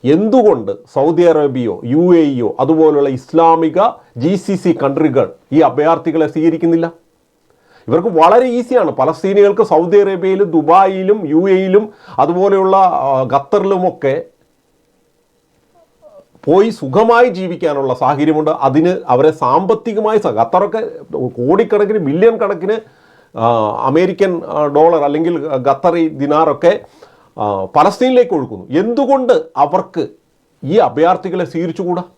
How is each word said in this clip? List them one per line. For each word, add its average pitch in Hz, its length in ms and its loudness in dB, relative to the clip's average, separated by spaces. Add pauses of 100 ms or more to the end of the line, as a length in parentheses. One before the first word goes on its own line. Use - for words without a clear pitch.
എന്തുകൊണ്ട് 170 680 2 (220)
സൗദി 160 300 0
അറേബ്യയോ 131 600 0
യു 170 300 2
എ 165 60 4
ഇയോ 127 380 -2
അതുപോലുള്ള 151 500 2
ഇസ്ലാമിക 165 760 0 (300)
ജി 160 180 -2
സി 196 200 -4
സി 180 280 -2
കൺട്രികൾ 139 500 0 (180)
ഈ 143 80 2
അഭയാർത്ഥികളെ 156 680 0
സ്വീകരിക്കുന്നില്ല? 165 640 -2 (960)
ഇവർക്ക് 165 200 0
വളരെ 190 380 4
ഈസിയാണ്. 240 460 0
പലസ്തീനികൾക്ക് 196 720 0
സൗദി 175 340 2
അറേബ്യയിലും 190 540 0
ദുബായിലും 190 760 2
യു 165 220 2
എയിലും 190 440 2 (260)
അതുപോലെയുള്ള, 190 580 2
ആ, 135 560 0
ഖത്തറിലുമൊക്കെ 180 880 -2 (2250)
പോയി 196 240 2
സുഖമായി 233 600 0
ജീവിക്കാനുള്ള 160 640 -4
സാഹചര്യമുണ്ട്. 151 580 0
അതിന് 156 460 0 (100)
അവരെ 135 240 4
സാമ്പത്തികമായി 208 840 -2
സ-, 208 100 -2
ഖത്തറൊക്കെ 180 540 -2 (460)
കോടിക്കണക്കിന്, 196 720 0
ബില്യൺ 185 400 0
കണക്കിന് 202 680 -6 (300)
ആ, 113 100 -2 (420)
അമേരിക്കൻ, 175 600 -2
ആ, 151 180 -4
ഡോളർ 151 380 2
അല്ലെങ്കിൽ 156 440 -2 (200)
ഖത്തറി 165 400 0
ദിനാറൊക്കെ, 151 760 0 (560)
ആ, 101 280 -4
പലസ്തീനിലേക്ക് 240 680 0
ഒഴുക്കുന്നു. 110 300 -8 (140)
എന്തുകൊണ്ട് 247 540 0 (240)
അവർക്ക് 160 500 -2 (560)
ഈ 160 140 -2
അഭയാർത്ഥികളെ 175 680 0
സ്വീകരിച്ചുകൂടാ? 175 580 -6 (140)